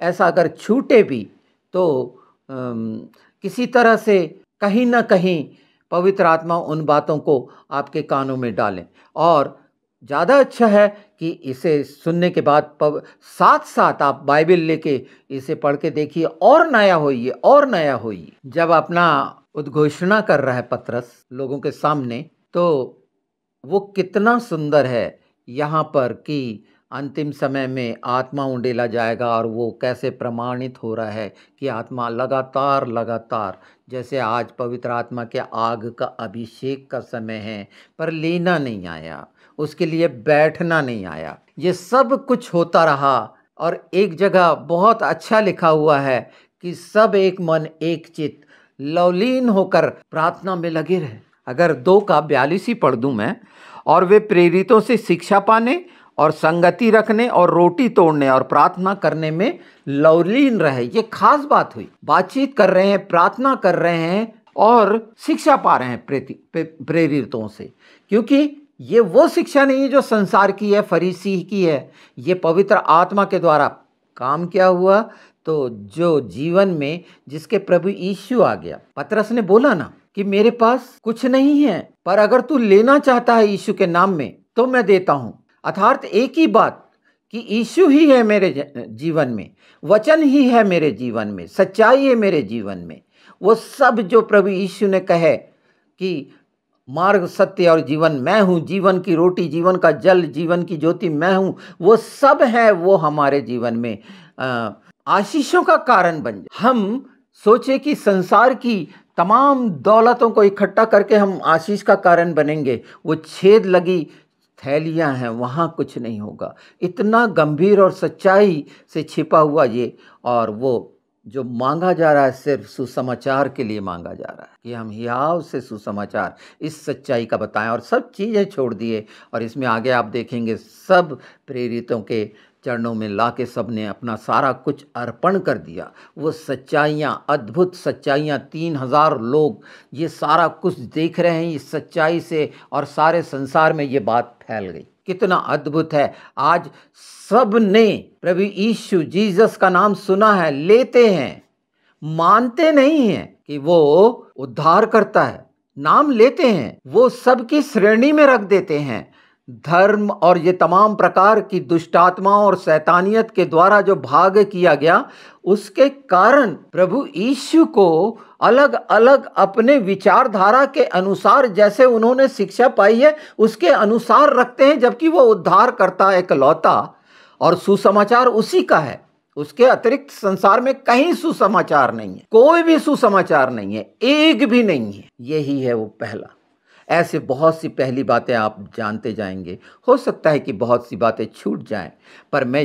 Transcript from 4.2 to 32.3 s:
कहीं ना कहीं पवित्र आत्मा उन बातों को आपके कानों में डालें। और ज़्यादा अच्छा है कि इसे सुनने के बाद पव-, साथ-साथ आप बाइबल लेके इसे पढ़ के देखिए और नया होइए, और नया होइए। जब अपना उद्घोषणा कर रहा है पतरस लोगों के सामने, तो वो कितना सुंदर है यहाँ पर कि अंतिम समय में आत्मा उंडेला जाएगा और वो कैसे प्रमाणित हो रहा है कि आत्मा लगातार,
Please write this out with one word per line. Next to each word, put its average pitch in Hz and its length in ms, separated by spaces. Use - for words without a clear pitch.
कहीं 208 260
ना 240 160
कहीं 180 460
पवित्र 185 340
आत्मा 165 320
उन 156 280
बातों 147 340
को 139 320
आपके 143 320
कानों 135 340
में 123 180
डालें। 95 320
और 151 440
ज़्यादा 170 340
अच्छा 254 280
है 208 300
कि 165 100
इसे 143 520
सुनने 170 480
के 165 100
बाद 147 300
पव-, 151 200
साथ-साथ 190 640
आप 143 220
बाइबल 156 320
लेके 156 500
इसे 135 240
पढ़ 147 220
के 156 140
देखिए 151 340
और 311 460
नया 208 240
होइए, 139 360
और 269 380
नया 160 260
होइए। 104 380
जब 160 240
अपना 160 680
उद्घोषणा 151 680
कर 175 200
रहा 127 160
है 123 60
पतरस 120 680
लोगों 131 280
के 147 100
सामने, 135 600
तो 160 440
वो 185 140
कितना 196 580
सुंदर 151 480
है 113 340
यहाँ 147 340
पर 131 300
कि 127 520
अंतिम 143 380
समय 135 360
में 127 380
आत्मा 131 400
उंडेला 123 420
जाएगा 117 500
और 113 100
वो 113 360
कैसे 127 280
प्रमाणित 123 720
हो 113 120
रहा 110 160
है 104 240
कि 135 80
आत्मा 117 400
लगातार, 131 800